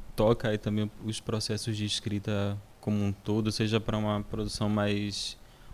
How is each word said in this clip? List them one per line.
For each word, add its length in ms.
toca 320
aí 80
também 340
os 160
processos 560
de 80
escrita 720
como 240
um 80
todo, 400
seja 260
pra 200
uma 240
produção 460
mais, 680